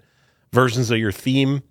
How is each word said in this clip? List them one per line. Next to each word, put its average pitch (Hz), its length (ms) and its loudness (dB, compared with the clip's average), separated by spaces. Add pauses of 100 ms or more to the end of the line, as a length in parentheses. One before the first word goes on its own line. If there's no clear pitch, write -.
(520)
versions 120 400 2
of 113 60 0
your 110 160 -2
theme, 135 580 -2